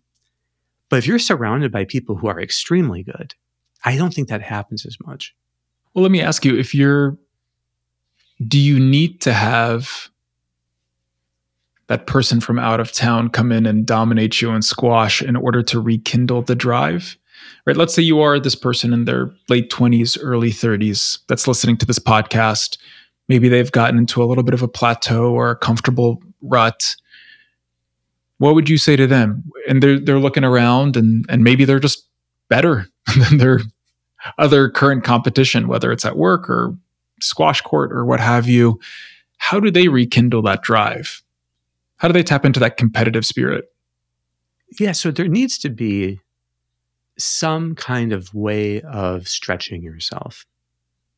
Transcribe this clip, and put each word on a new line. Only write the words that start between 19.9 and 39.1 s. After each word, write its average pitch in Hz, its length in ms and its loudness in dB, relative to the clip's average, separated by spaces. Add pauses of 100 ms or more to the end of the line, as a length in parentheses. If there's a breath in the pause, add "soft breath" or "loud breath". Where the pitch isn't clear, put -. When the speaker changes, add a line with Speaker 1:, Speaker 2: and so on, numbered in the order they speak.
Speaker 2:
early 120 340 -2
thirties 107 760 -2
that's - 200 -2
listening 117 300 0
to - 80 -2
this - 140 -2
podcast. 110 800 0 (500 soft breath)
Maybe 123 220 4
they've 123 220 2
gotten 120 280 2
into 120 240 0
a - 20 2
little 127 180 0
bit 127 100 0
of 123 100 -2
a 120 40 -2
plateau 117 640 0
or 120 200 0
a 120 40 -4
comfortable 120 680 0 (180)
rut. 120 540 0 (1400 soft breath)
What 147 180 4
would 156 140 2
you 160 80 4
say 143 180 4
to 135 120 4
them? 120 360 2 (240)
And 135 140 2
they're, 139 180 4
they're 139 200 2
looking 135 240 0
around 127 540 2
and, 113 320 2
and 120 140 2
maybe 131 220 6
they're 135 140 2
just - 280 -2 (420)
better 127 380 2 (180)
<laughs> 131 240 4
than 151 80 6
their 127 240 4 (760 loud breath)
other 139 320 4
current 139 340 0
competition, 120 640 0
whether 120 240 -2
it's - 140 -4
at 113 120 -4
work 180 320 0
or - 260 -4 (460)
squash - 400 -2
court 143 300 -2
or 123 140 -4
what 123 140 0
have 120 280 2
you. 120 320 4 (580 loud breath)